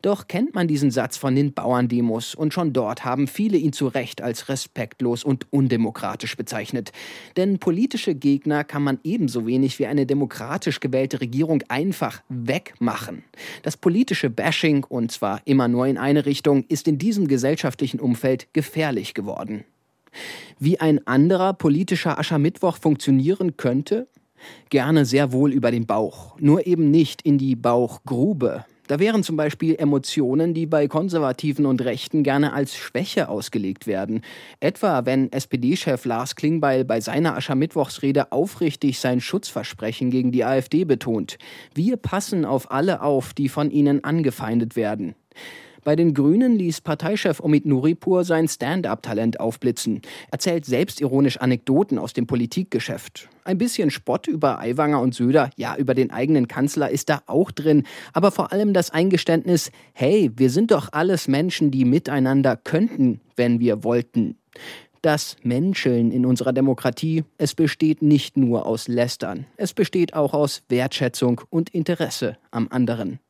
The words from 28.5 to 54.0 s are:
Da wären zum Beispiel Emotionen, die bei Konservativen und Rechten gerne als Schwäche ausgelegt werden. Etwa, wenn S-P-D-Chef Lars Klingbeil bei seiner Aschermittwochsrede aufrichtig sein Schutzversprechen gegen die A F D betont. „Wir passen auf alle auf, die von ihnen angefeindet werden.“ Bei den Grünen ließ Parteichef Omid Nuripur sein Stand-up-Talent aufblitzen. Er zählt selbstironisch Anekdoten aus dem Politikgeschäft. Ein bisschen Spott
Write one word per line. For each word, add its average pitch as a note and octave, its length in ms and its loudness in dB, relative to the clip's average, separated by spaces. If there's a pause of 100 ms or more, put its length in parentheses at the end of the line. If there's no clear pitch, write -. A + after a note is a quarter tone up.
Da C#3+ 120 -2
wären G#3+ 240 2
zum D#3+ 140 -4
Beispiel D#3 380 0
Emotionen, D3 800 0
die E3 120 -2
bei D3+ 220 2
Konservativen D3+ 760 0
und C3 160 2
Rechten B2 400 -2
gerne C#3 320 2
als C#3 220 -4
Schwäche - 540 -4
ausgelegt G2+ 580 -6
werden. G#2+ 340 -2 (380)
Etwa, D3 460 0
wenn C3 260 0
S-P-D-Chef C3+ 720 -2
Lars A#2+ 300 -4
Klingbeil D3 480 0
bei A#2 160 0
seiner C3+ 380 -2
Aschermittwochsrede C#3 960 -2
aufrichtig D3 680 -2
sein B2+ 220 0
Schutzversprechen A#2 880 -6
gegen B2 200 0
die B2 120 2
A C3 140 2
F C3 120 -2
D E3 140 2
betont. A2+ 540 -2 (360)
„Wir A3 240 0
passen F#3+ 480 -2
auf C3 260 -2
alle E3 300 0
auf, C#3 320 0
die C#3 160 -2
von D3 220 -2
ihnen C#3+ 320 2
angefeindet A#2+ 720 -2
werden.“ G#2 400 -4 (680)
Bei D3+ 120 2
den E3 200 4
Grünen G#3 400 4
ließ F3 260 -2
Parteichef E3+ 580 -2
Omid D3+ 280 2
Nuripur D#3+ 560 2
sein E3 240 2
Stand-up-Talent A#2 920 -4
aufblitzen. A2+ 600 -2 (300)
Er - 80 -6
zählt E3+ 260 -2
selbstironisch C3+ 720 0
Anekdoten B2+ 640 0
aus F#2 140 -8
dem B2 120 -2
Politikgeschäft. - 1040 -4 (140)
Ein F#3+ 160 -2
bisschen G#3+ 320 0
Spott - 340 -4